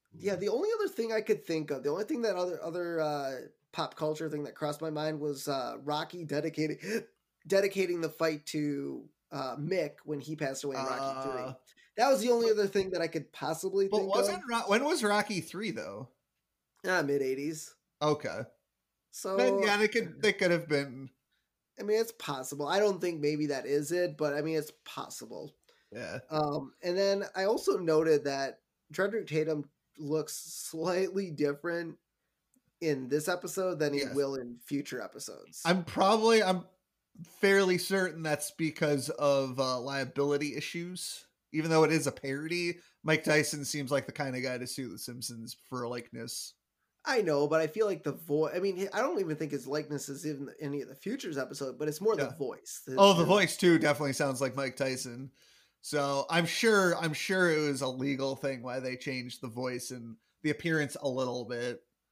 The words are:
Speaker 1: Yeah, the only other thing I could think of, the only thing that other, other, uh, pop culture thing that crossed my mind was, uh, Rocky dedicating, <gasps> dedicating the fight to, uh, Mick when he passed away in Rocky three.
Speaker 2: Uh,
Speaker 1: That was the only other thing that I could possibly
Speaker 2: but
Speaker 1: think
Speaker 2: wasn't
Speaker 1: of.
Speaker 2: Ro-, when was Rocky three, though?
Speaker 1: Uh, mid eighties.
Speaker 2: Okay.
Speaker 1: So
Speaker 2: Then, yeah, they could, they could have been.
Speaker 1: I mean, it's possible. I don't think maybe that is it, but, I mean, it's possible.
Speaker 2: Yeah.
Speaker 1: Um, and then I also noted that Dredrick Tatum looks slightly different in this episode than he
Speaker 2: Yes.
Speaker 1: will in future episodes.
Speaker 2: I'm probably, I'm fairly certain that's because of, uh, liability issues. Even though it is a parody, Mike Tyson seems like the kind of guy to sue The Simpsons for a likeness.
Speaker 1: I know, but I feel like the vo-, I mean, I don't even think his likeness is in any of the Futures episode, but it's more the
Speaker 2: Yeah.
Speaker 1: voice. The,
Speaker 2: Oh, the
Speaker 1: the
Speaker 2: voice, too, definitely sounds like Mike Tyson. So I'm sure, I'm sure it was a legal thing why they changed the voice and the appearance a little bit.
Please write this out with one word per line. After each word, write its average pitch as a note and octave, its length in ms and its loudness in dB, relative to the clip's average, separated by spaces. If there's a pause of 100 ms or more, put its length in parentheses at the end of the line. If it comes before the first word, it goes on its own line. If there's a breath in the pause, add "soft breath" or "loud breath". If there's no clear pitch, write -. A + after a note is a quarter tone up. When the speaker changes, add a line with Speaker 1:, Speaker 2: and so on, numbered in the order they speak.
(180)
Speaker 1:
Yeah, F#3+ 160 -2
the F#3+ 140 -2
only C#4 260 0
other G#4 140 -2
thing A3+ 240 -4
I G#3+ 80 0
could G#3 240 0
think D#3 260 -2
of, C3 140 -4
the C#3+ 60 2
only F3+ 140 -2
thing C4+ 180 -2
that G#3+ 120 2
other, F3+ 300 -2
other, E3+ 360 -4
uh, D3 320 -2 (400)
pop D#3 220 -4
culture D#3 340 -2
thing D3 160 -4
that A#2+ 120 -10
crossed D3 260 -4
my D#3+ 80 -4
mind D3+ 300 -2
was, C#3+ 260 -4
uh, B2+ 380 -2
Rocky D#3+ 400 -4
dedicating, D3+ 560 -2
<gasps> - 680 -8
dedicating G3 540 2
the D#3+ 80 -2
fight D#3 380 -2
to, C#3 580 -4 (260)
uh, C3+ 260 -6
Mick D#3 360 -2 (120)
when D3 140 -6
he C#3 160 -8
passed C#3 300 -4
away C#3 140 -4
in C3+ 60 -4
Rocky C3+ 460 -4
three. B2+ 120 -6
Speaker 2:
Uh, C3 100 -8 (460 soft breath)
Speaker 1:
That B3+ 120 6
was A3+ 120 6
the A#3+ 80 2
only A#3 200 6
other G#3 160 4
thing G3 260 0
that F3 100 0
I E3 40 2
could D#3+ 280 -4
possibly F3+ 520 0
Speaker 2:
but G3 120 2
Speaker 1:
think F#3+ 160 0
Speaker 2:
wasn't G#3 240 2
Speaker 1:
of. B3 100 -10
Speaker 2:
Ro-, A#3 200 0
when G#3+ 160 6
was D4 200 2
Rocky G#3 380 2
three, F#3+ 300 -6
though? G2+ 360 -8 (800)
Speaker 1:
Uh, F3+ 140 2
mid C#3 180 2
eighties. C#3 540 -4 (260)
Speaker 2:
Okay. D3 400 0 (720)
Speaker 1:
So - 240 -4
Speaker 2:
Then, G3 260 4
yeah, G#3 140 4
they G#3+ 120 4
could, G#3 340 -2
they G#3 100 4
could F#3+ 180 2
have E3 180 2
been. C3+ 420 -2 (680)
Speaker 1:
I - 60 -10
mean, G#3+ 160 2
it's A3+ 120 -2
possible. C#3+ 540 -6
I E3+ 140 2
don't G3 200 2
think E3+ 200 -2
maybe D3+ 260 0
that C#3 200 -4
is D3 260 0
it, F3 240 0
but, D3+ 180 -2
I D3+ 80 -2
mean, D#3+ 140 -2
it's D3+ 160 -4 (120)
possible. - 680 -12 (380 soft breath)
Speaker 2:
Yeah. A2+ 260 -10 (120)
Speaker 1:
Um, C#3+ 420 -2 (100)
and F3 160 0
then G3 260 2 (120)
I F#3+ 80 0
also G#3+ 340 2
noted D#3+ 460 4
that C#3 360 -4 (320)
Dredrick G3+ 360 0
Tatum D3+ 400 0 (300)
looks D#3 360 -2
slightly F3+ 960 -4
different D#3 640 -2 (840)
in C#3 280 0
this D3+ 200 0
episode F3+ 500 -2
than D3 140 2
he C#3+ 80 0
Speaker 2:
Yes. C#3 140 -4
Speaker 1:
will C#3 200 0
in A#2+ 300 -8
future C#3 360 -6
episodes. - 640 -14
Speaker 2:
I'm F3 200 4
probably, A3 580 6
I'm F#3 220 2 (760)
fairly G3 380 6
certain F3+ 440 0
that's D3+ 280 -2
because D3 600 0
of, C3+ 500 2
uh, B2+ 200 2
liability C#3 760 0
issues. E3+ 720 -8 (260)
Even D#3 180 0
though D#3+ 140 8
it D3+ 80 4
is D3+ 140 4
a C3+ 60 2
parody, E3+ 640 -4 (260 loud breath)
Mike D#3 200 2
Tyson D3+ 400 2
seems C#3 260 -4
like C3+ 160 0
the - 60 -10
kind C3+ 220 -4
of B2+ 80 -4
guy B2+ 160 -4
to B2 80 -6
sue B2 220 -8
The G2 100 -12
Simpsons A#2+ 560 -10 (140)
for B2+ 140 -6
a A#2 60 -4
likeness. A#2+ 680 -10 (500)
Speaker 1:
I C4 160 2
know, D3+ 280 4
but D#3+ 120 4
I D#3+ 60 2
feel G3+ 200 0
like F#3 180 -2
the D3 80 -2
vo-, D3+ 360 0
I F3 120 -2
mean, F#3+ 340 0
I G#3 60 0
don't C#4+ 200 0
even D#3 160 -2
think D3+ 160 -4
his B2 140 -4
likeness D3 420 -4
is C#3+ 160 -10
in C#3 240 -6 (120)
any C#3+ 220 -4
of A2 60 -10
the C3 60 -16
Futures G3 420 -6
episode, C3+ 420 -6
but D3+ 100 -2
it's D3+ 120 -4
more G#3+ 160 4
the D3 100 0
Speaker 2:
Yeah. A#2 100 -8
Speaker 1:
voice. - 500 -8
The, C3 100 -8
Speaker 2:
Oh, G3 160 12
the E3+ 80 6
Speaker 1:
the E3+ 60 6
Speaker 2:
voice, F#3 300 6
too, F3 220 8
definitely D3 360 4
sounds C3+ 260 0
like C3 160 0
Mike C3+ 200 -4
Tyson. C3 560 -4 (500 soft breath)
So C#3 480 0
I'm E3 160 4
sure, G3 500 4
I'm E3+ 160 0
sure F3+ 380 2
it D#3 80 4 (100)
was C#3 140 0
a C3 60 0
legal C3+ 480 -2
thing C3+ 260 -4
why B2+ 160 -6
they B2+ 180 -4
changed B2+ 460 -8
the C3 60 -8
voice B2 420 -6
and A#2 260 -12 (260)
the D3+ 80 0
appearance D3+ 500 0
a C#3+ 80 -2
little B2+ 360 -2
bit. A#2+ 380 -6 (300)